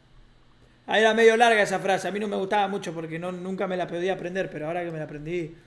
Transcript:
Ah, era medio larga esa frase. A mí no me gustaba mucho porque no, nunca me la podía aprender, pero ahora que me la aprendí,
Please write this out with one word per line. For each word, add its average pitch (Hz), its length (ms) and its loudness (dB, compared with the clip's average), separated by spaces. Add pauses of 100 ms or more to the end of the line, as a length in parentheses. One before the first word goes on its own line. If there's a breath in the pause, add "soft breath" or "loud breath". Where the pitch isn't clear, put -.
(880)
Ah, 196 120 2
era 220 160 6
medio 226 220 8
larga 226 260 6
esa 190 160 0
frase. 185 300 0
A - 20 -2
mí 202 80 -6
no 208 80 -4
me 202 100 -4
gustaba 196 300 0
mucho 196 260 -6
porque 160 260 -8
no, 180 120 -6
nunca 185 380 -6
me 185 80 -2
la 170 100 -2
podía 175 280 -2
aprender, 175 360 -4
pero 151 160 -8
ahora 175 180 -4
que 170 60 -6
me 160 80 -8
la 156 60 -8
aprendí, 151 500 -8 (120)